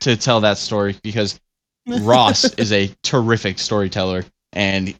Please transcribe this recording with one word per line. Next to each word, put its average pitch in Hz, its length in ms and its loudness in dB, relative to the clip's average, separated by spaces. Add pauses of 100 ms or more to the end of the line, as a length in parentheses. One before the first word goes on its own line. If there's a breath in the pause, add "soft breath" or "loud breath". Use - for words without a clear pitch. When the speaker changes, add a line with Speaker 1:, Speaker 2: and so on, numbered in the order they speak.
Speaker 1:
to 120 160 2
tell 117 240 2
that 104 160 2
story, 101 460 -4
because 104 360 -4 (480)
Ross 208 560 4
Speaker 2:
<laughs> 262 140 0
Speaker 1:
is 107 160 -2
a 98 180 0 (120)
terrific 113 560 0
storyteller, 92 680 -2 (280)
and 98 460 -2